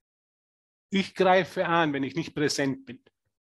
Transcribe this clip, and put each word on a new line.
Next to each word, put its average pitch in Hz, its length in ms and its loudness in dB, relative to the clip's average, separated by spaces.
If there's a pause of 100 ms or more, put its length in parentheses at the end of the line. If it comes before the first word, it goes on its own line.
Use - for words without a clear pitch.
(920)
Ich 190 240 0
greife 185 500 2
an, 160 280 2
wenn 135 100 -2
ich 131 120 -6
nicht - 180 -6
präsent 139 520 -2
bin. - 180 -18 (440)